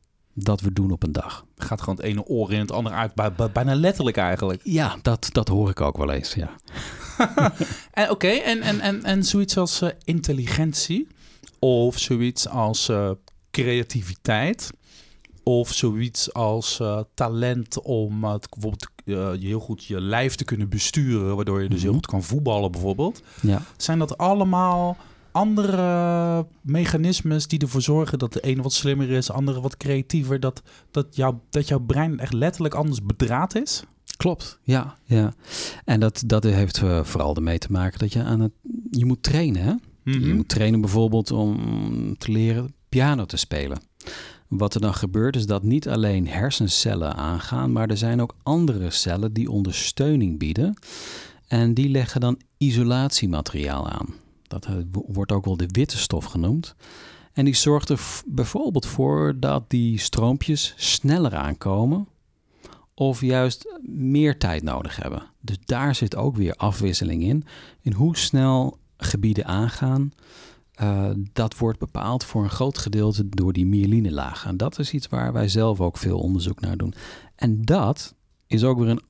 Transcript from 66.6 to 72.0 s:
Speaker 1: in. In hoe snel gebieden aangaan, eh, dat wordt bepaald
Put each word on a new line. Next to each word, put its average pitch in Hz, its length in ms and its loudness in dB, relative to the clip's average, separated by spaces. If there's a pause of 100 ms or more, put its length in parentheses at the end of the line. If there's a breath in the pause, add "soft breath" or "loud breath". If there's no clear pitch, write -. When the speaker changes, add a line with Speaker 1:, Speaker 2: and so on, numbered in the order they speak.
Speaker 1:
in. 135 220 2 (360 loud breath)
In 117 120 0
hoe 147 240 2
snel 131 640 2 (180)
gebieden 104 500 0
aangaan, 131 640 0 (640 loud breath)
eh, 101 360 0 (220)
dat 110 260 -2
wordt 113 200 0
bepaald 113 460 -4